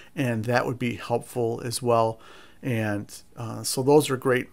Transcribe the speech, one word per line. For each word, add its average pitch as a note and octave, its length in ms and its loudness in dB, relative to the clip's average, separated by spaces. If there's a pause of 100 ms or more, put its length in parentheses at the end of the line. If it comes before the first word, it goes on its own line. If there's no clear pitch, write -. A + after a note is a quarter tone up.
(160)
and A#2 300 -2
that B2 200 2
would B2 140 -4
be A#2 160 -2
helpful A#2 680 -4
as A#2 180 -6
well. A2+ 380 2 (420)
And, A2 520 -4 (240)
uh, A2+ 260 -10
so C3 200 -2
those C#3+ 260 6
are C3+ 80 0
great B2+ 360 0